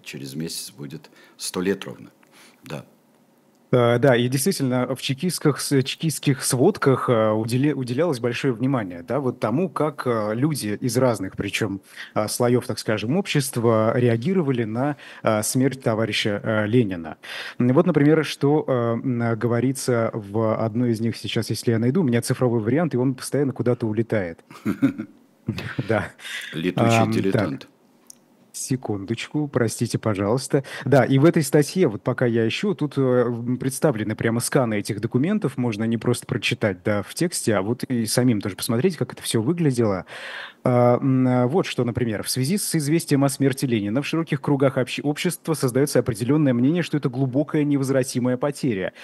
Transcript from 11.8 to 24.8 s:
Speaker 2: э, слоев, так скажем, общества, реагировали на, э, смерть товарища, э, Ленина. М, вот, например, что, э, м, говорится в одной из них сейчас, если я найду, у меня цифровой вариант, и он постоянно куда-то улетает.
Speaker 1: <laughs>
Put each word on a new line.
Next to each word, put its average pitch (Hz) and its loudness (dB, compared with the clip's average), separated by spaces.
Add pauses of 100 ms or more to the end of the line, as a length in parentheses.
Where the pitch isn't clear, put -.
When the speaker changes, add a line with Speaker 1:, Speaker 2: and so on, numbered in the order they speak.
Speaker 2:
э, 107 0
слоев, 120 2
так 113 -6
скажем, 110 -2
общества, 117 2
реагировали 123 2
на, 127 -4 (260)
э, 107 2
смерть 131 0
товарища, 107 -2
э, 107 0
Ленина. 95 0 (420)
М, 123 2
вот, 160 4
например, 151 4
что, 147 0
э, 135 2
м, 117 0
говорится 120 0
в 110 -2
одной 113 0
из 110 -2
них 113 -2
сейчас, - -4
если 117 -2
я 113 2
найду, 127 2
у - 2
меня 117 2
цифровой 120 0
вариант, 135 0
и 120 2
он 127 0
постоянно 131 -2
куда-то 123 0
улетает. 107 -2 (240)
Speaker 1:
<laughs> - -2 (380)